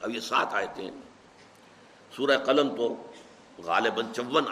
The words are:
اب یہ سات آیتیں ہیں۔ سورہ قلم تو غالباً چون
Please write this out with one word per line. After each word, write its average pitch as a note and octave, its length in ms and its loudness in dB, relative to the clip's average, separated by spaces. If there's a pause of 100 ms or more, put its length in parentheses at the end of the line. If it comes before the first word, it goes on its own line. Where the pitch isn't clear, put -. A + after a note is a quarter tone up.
اب A2+ 140 -6
یہ A2 60 -6
سات - 340 0
آیتیں F#2+ 300 -4
ہیں۔ F#2 60 -8 (1300)
سورہ C3+ 200 4 (100)
قلم C#3 300 4
تو A#2 200 0 (680)
غالباً A2 480 0
چون B2+ 400 0